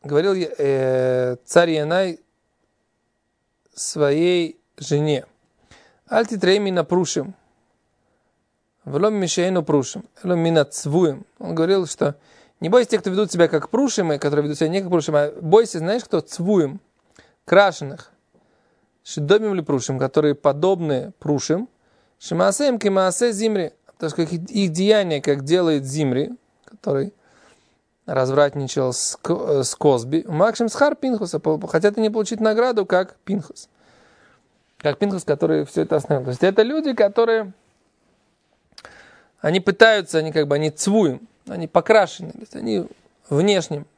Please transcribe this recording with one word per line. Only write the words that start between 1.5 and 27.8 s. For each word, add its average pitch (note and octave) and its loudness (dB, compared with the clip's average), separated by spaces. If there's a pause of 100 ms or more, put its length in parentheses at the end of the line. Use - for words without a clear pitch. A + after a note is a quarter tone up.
Янай E3 -2 (1500)
своей D#3+ 0 (160)
жене: D3 -2 (840)
«Аль A3+ 2
титрей G3 2
мина F#3 -2
прушим, F3 -2 (1500)
влом F3 0
мишейну F#3 0
прушим, D3 -2 (180)
влом F3+ 0
мина E3 2
цвуем». D3 -2 (140)
Он F3 -8
говорил, F3 2
что D3 -2 (460)
«Не E3 -4
бойся A#3+ 4
тех, A3 0
кто G3 -4
ведут F#3+ 0
себя E3+ 4
как D3+ -2
прушимы, G#3 0
которые D3 0
ведут D3 -4
себя D#3+ 0
не F#3+ -2
как F3+ -8
прушимы, E3 2
а D3 0
бойся, F#3 2
знаешь, G3 -2
кто E3+ -2
цвуем, F3 -2 (640)
крашеных, E3+ 2 (960)
шидомим G3+ 0
ли F3 -2
прушим, C3+ -4
которые C#3+ 0
подобны D#3 -2
прушим, D3+ -4 (500)
шимаасеем G3 0
кимаасе F#3+ 0
зимри». G3+ -2 (140)
Потому - -8
что E3+ -4
их, D#3+ -4
их F3+ -2
деяние, F#3 0
как C#3 0
делает D#3+ 2
зимри, C#3 -2 (320)
который F3 -6 (960)